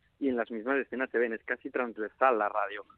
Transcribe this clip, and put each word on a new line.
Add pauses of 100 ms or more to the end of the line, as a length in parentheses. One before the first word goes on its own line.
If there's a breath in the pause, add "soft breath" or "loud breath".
(180)
y
en
las
mismas
escenas
se
ven,
es
casi
transversal
la
radio, (120)